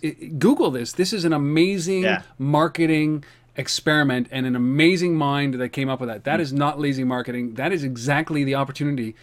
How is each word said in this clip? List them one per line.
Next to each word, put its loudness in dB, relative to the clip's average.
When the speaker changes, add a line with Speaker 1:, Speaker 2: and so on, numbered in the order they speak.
Speaker 1:
i-, -2
Google 4
this. -4
This -2
is -4
an 2
amazing 2
Speaker 2:
Yeah. 0
Speaker 1:
marketing 2
experiment 0
and -4
an 0
amazing 4
mind 0
that -4
came -2
up -2
with -6
that. -10
That 0
Speaker 2:
Mm. 0
Speaker 1:
is -4
not 0
lazy 0
marketing. -2
That -2
is -2
exactly -2
the 0
opportunity -4